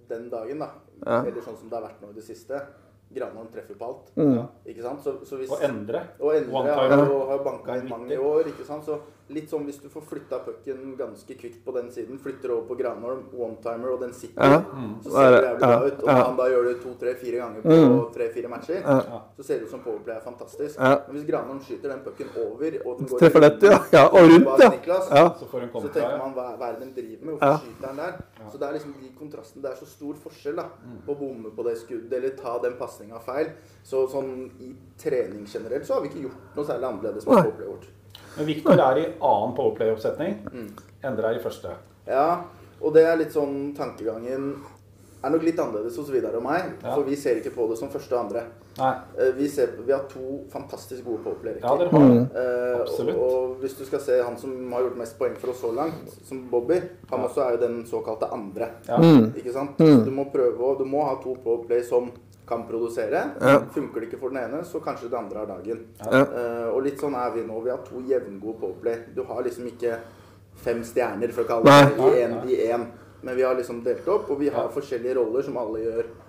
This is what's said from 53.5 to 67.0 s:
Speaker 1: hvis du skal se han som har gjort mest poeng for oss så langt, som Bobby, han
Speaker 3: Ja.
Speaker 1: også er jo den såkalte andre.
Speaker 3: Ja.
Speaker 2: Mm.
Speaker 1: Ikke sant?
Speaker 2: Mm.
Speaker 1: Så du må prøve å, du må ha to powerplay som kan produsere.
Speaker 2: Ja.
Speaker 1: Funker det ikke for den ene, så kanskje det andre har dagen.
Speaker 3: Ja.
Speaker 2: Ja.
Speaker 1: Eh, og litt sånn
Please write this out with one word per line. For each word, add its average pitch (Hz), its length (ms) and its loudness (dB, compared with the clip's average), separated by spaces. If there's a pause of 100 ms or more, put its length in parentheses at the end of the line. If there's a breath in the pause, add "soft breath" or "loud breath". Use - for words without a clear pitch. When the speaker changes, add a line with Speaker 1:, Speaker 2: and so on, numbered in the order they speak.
Speaker 1:
hvis 135 180 -8
du 135 80 -14
skal 139 140 -6
se 127 220 2
han 120 160 -6
som 127 340 -10
har 123 120 -2
gjort 120 140 -4
mest 117 200 -10
poeng 117 180 -2
for 123 140 -6
oss 123 120 -8
så 117 120 -2
langt, 156 340 -6 (200)
som 131 200 -12
Bobby, 123 280 2 (340)
han 127 100 -4
Speaker 3:
Ja. 123 80 -2
Speaker 1:
også 139 200 -2
er 120 40 0
jo 120 60 2
den 117 280 -2
såkalte 110 460 -6
andre. 110 380 -8 (180)
Speaker 3:
Ja. 117 100 0
Speaker 2:
Mm. 143 380 8
Speaker 1:
Ikke 123 180 -8
sant? 143 260 -6
Speaker 2:
Mm. 156 200 10
Speaker 1:
Så 107 60 4
du 131 60 -2
må 139 200 -4
prøve 123 280 2
å, 131 180 0
du 135 80 -2
må 139 180 0
ha 135 120 0
to 127 280 -8
powerplay 117 400 0
som 123 280 0 (360)
kan 113 180 -4
produsere. 117 640 -4 (100)
Speaker 2:
Ja. 139 180 8
Speaker 1:
Funker - 400 -4
det 117 100 -8
ikke 127 100 -10
for 131 100 -6
den 135 80 -6
ene, 131 260 -6
så 160 160 -10
kanskje 131 300 -8
det 123 80 -4
andre 101 220 -8
har 104 80 -6
dagen. 101 320 -8 (200)
Speaker 3:
Ja. 107 120 -6
Speaker 2:
Ja. 131 100 6
Speaker 1:
Eh, 117 520 -2
og 131 100 0
litt 143 140 -4
sånn 143 180 -4